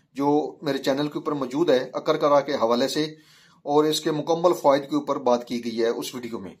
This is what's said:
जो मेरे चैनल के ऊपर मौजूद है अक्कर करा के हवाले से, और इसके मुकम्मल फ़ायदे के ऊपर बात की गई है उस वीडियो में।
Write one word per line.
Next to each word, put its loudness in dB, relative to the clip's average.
जो 0
मेरे -2
चैनल 0
के -8
ऊपर -4
मौजूद 0
है 6
अक्कर -2
करा 4
के -4
हवाले 2
से, -4
और 4
इसके 0
मुकम्मल 2
फ़ायदे 2
के -4
ऊपर -2
बात 2
की -6
गई -6
है 2
उस -8
वीडियो -10
में। -16